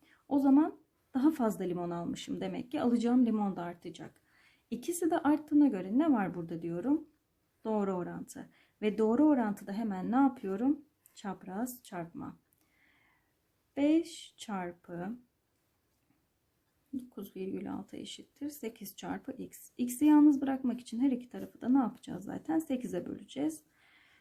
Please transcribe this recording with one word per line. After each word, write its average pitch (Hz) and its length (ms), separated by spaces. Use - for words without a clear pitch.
O - 120
zaman 285 400
daha 269 180
fazla 208 320
limon 175 260
almışım. 175 520
Demek 180 300
ki 302 100
alacağım 240 440
limon 214 300
da 180 80
artacak. - 580
İkisi 339 420
de 349 80
arttığına 294 480
göre 190 300
ne 311 140
var 190 240
burada 170 260
diyorum? 180 460
Doğru 208 300
orantı. 175 560
Ve 208 160
doğru 226 280
orantıda 220 480
hemen 196 380
ne 233 40
yapıyorum? 262 680
Çapraz 196 680
çarpma. 170 540
Beş 311 600
çarpı 180 800
dokuz 220 420
virgül 190 380
altı 202 240
eşittir - 520
sekiz 226 460
çarpı 190 360
x. - 460
X'i 247 280
yalnız 294 360
bırakmak 262 400
için - 180
her 269 120
iki - 180
tarafı - 320
da 226 80
ne 262 80
yapacağız 208 460
zaten? 320 360
Sekize 247 460
böleceğiz. - 580